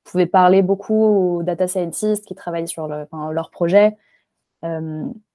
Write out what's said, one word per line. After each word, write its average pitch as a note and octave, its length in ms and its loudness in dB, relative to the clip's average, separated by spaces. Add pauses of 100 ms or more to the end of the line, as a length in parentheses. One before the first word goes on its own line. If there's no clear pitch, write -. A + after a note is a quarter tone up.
pouvais F3+ 220 0
parler F#3 360 6
beaucoup G3 440 0
aux F#3 380 2
data F3 240 -2
scientists G3 580 -4
qui F#3 100 -12
travaillent E3+ 320 -8
sur D#3+ 200 -8
le, D3+ 160 -8
enfin, D#3 280 -10
leur D#3+ 200 -6
projet. G3+ 440 2 (680)
Euh, D#3+ 400 -8 (300)